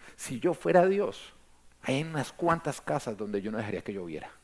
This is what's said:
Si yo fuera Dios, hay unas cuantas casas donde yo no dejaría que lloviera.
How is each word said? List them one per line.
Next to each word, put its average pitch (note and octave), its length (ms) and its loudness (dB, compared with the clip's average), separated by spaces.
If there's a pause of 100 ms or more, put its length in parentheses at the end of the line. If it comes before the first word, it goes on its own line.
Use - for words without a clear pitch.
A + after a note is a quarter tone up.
(160)
Si B2 240 -8
yo E3+ 140 2
fuera F3 320 6
Dios, G3 480 0 (480)
hay C3+ 200 0
unas D#3+ 300 -4
cuantas E3 480 0
casas B2+ 360 -4
donde G2+ 260 -4
yo G#2 80 -4
no A2 80 -4
dejaría G#2 240 -4
que - 100 -8
lloviera. E2+ 380 -8 (140)